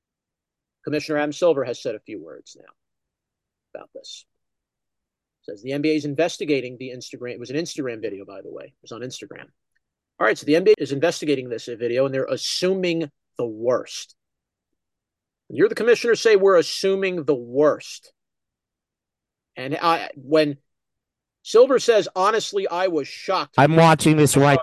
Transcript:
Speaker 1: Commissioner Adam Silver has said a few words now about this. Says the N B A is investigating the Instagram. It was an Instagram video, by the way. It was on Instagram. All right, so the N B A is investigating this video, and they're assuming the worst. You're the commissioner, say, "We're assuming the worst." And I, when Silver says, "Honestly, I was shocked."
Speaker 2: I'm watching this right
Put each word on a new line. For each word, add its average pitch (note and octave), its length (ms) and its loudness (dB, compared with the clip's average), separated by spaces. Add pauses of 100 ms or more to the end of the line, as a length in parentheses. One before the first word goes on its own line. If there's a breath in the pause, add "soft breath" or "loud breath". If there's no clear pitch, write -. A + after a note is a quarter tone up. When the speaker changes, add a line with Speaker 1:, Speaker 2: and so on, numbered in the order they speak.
(840)
Speaker 1:
Commissioner D3 360 -4
Adam D3 140 -2
Silver D3+ 300 2
has A#2+ 180 -6
said A#2 140 -6
a G#2 60 -12
few G2+ 200 -14
words - 380 -20
now - 140 -20 (1000)
about - 220 -18
this. - 320 -20 (1160)
Says G#2 200 -16
the B2+ 80 -10
N C#3+ 120 -4
B D#3 100 2
A - 20 2
is D3 100 -2
investigating C#3 760 -2
the C3 100 -10
Instagram. B2 440 -14
It G2+ 40 -14
was A#2 120 -14
an C3+ 60 -6
Instagram C3 460 -8
video, G2 220 -10
by F#2+ 180 -18
the - 80 -16
way. D#2+ 140 -16
It - 180 -20
was - 80 -20
on A2+ 120 -14
Instagram. B2 420 -16 (760)
All F#3+ 80 2
right, G#3+ 100 2
so - 100 -10
the D3 100 4
N F#3 80 2
B G#3+ 120 8
A D#3 60 -6
is C3 80 -6
investigating C#3 580 -2
this A2 180 -10
video, A#2+ 400 -2
and C3+ 60 -4
they're C3 120 -2
assuming E3+ 840 -2 (300)
the A#2+ 80 -4
worst. A2+ 680 -4 (1300)
You're D#3+ 180 2
the - 60 -2
commissioner, A3+ 400 2
say, A3 220 4
"We're F#3+ 200 4
assuming F#3+ 680 -2
the C#3+ 100 0
worst." B2 800 -2 (1400)
And C3 260 -8
I, E3 360 0
when C#3+ 400 2 (840)
Silver B3+ 360 6
says, G#3 380 2
"Honestly, G3 500 0
I F3+ 220 -2
was D3+ 180 -2
shocked." - 520 -6
Speaker 2:
I'm D3 180 6
watching D#3+ 400 6
this D3 220 4
right C#3 240 6